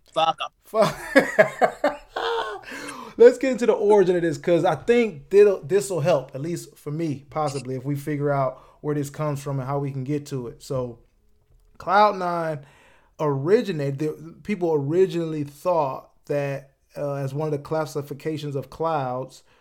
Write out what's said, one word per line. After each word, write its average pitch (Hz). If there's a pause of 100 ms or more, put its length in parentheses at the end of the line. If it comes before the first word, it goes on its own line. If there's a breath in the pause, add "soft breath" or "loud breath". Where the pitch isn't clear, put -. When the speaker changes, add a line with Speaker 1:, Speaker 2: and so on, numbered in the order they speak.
(120)
Speaker 1:
Fuck 160
'em. 127 (140)
Speaker 2:
Fuck. -
<laughs> -
Let's 254
get 262
into 233
the 214
origin 196
of 170
this, 160
'cause 170
I 175
think 208
this'll, 202
this'll 185
help, 143
at 131
least 160
for -
me, 151
possibly, 135
if 123
we 143
figure 143
out 139 (180 soft breath)
where 147
this 143
comes 147
from 139
and 127
how 143
we 143
can 135
get 147
to 131
it. -
So, 123 (760)
cloud 202
nine 165 (560 soft breath)
originated, 147
the, 156
people 175
originally 160
thought 147 (160)
that, 143 (260)
uh, 143
as 139
one 156
of 151
the 143
classifications 147
of 131
clouds, 131 (180)